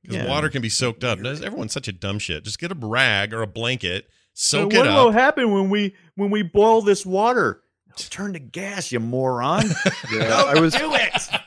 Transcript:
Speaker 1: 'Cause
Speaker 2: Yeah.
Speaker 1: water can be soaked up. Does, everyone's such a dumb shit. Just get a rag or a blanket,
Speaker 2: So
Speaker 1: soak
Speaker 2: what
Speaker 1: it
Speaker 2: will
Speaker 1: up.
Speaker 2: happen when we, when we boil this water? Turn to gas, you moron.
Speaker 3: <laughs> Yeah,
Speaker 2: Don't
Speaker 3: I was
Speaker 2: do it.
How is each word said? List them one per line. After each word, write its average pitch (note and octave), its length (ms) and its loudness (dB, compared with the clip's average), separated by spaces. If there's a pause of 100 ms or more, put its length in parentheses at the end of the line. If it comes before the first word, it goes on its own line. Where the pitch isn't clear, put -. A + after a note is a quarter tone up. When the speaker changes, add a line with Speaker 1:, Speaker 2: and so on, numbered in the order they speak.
Speaker 1:
'Cause - 100 -8
Speaker 2:
Yeah. - 140 -4
Speaker 1:
water D3+ 200 0
can C#3 120 -6
be A2 80 -4
soaked A#2 340 -2
up. A2+ 160 -2
Does, C3+ 220 -8
everyone's G3 320 -8
such C#3 140 -8
a A2 40 -8
dumb G2 280 -6
shit. D#2 240 -6
Just G#2+ 160 -10
get F3 120 -8
a F#3+ 40 -10
rag A2 580 0
or A2+ 80 -6
a A2 60 -4
blanket, B2 640 -4 (260)
Speaker 2:
So - 340 0
Speaker 1:
soak G#3+ 40 -2
Speaker 2:
what G#3 140 6
Speaker 1:
it - 40 2
Speaker 2:
will B3+ 180 6
Speaker 1:
up. G#3+ 60 2
Speaker 2:
happen B3+ 360 4
when G3 200 2
we, G3+ 240 0 (200)
when G3+ 140 -2
we G#3 140 0
boil G#3+ 400 4
this G3 220 2
water? F#3+ 540 0 (360)
Turn - 380 -8
to E3+ 60 -10
gas, F#3 520 -10
you A#2+ 80 0
moron. C3 680 0
Speaker 3:
<laughs> - 460 -2
Yeah, A2 160 0
Speaker 2:
Don't C#3 300 4
Speaker 3:
I - 20 6
was D#3+ 140 4
Speaker 2:
do D4 220 0
it. A3 160 0 (360)